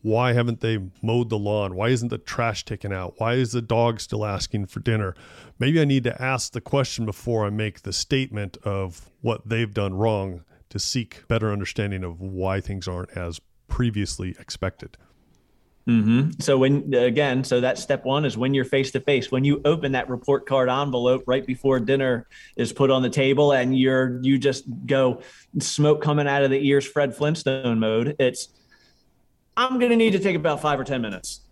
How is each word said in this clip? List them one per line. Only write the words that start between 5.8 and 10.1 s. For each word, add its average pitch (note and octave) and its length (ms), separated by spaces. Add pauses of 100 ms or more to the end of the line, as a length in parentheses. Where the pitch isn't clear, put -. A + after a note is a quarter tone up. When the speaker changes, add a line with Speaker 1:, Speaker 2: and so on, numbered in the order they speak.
Speaker 1:
I D3 40
need C3+ 180
to A#2+ 180
ask C3 320
the A#2 80
question C3 460
before A2 380
I G2+ 40
make G#2+ 320
the G2+ 120
statement G#2 720
of G2 460 (120)
what A2+ 280
they've A2+ 240
done G2+ 220
wrong G2 480 (260)